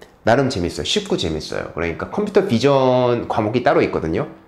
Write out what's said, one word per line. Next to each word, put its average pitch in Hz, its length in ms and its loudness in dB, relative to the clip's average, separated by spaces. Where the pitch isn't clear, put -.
나름 123 260 2
재밌어요. 87 360 -4
쉽고 196 340 -2
재밌어요. 73 560 -6
그러니까 82 360 -6
컴퓨터 208 360 0
비전 127 840 2
과목이 117 340 0
따로 156 200 4
있거든요. 82 460 -2